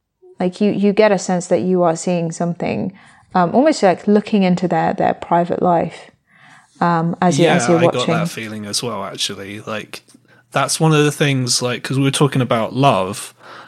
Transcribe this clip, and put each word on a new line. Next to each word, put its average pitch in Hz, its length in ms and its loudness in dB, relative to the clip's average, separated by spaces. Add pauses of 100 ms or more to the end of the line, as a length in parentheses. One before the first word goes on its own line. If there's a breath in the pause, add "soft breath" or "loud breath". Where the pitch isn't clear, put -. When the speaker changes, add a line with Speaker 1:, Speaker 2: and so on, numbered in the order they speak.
(400)
Speaker 1:
Like, 180 220 -2
you, 208 100 2
you 202 220 2
get 214 180 4
a 190 80 0
sense 180 280 -4
that 170 140 0
you 180 220 2
are 165 140 2
seeing 170 340 -4
something, 175 640 -6 (380 soft breath)
um, - 180 2
almost 285 300 2
like 180 240 2
looking 208 360 2
into 180 260 2
their, 170 240 0
their - 200 0
private - 480 -2
life, 170 500 -2 (680 soft breath)
um, 170 420 0
as 175 160 2
you, 165 80 4
Speaker 2:
Yeah, 160 100 4
Speaker 1:
as - 120 0
you're 170 120 4
Speaker 2:
I 170 60 0
Speaker 1:
watching. 127 220 2
Speaker 2:
got - 0 - (180)
that 170 40 -4
feeling 107 360 -10
as 104 160 -6
well, 107 220 -6
actually. 101 560 -8
Like, 107 420 -10 (500 soft breath)
that's 135 280 -2
one 160 140 4
of 151 100 4
the 147 80 2
things, 135 500 0
like, 123 220 -4
'cause 131 140 -4
we 139 60 0
were 135 80 2
talking 135 300 2
about 113 320 0
love, 107 600 0 (340 loud breath)